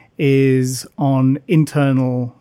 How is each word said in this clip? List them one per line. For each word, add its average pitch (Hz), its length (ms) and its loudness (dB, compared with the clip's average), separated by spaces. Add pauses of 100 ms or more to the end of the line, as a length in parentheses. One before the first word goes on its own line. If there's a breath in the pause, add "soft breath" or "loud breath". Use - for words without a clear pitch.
(180 soft breath)
is 131 680 0 (120)
on 135 400 0 (100)
internal 131 920 0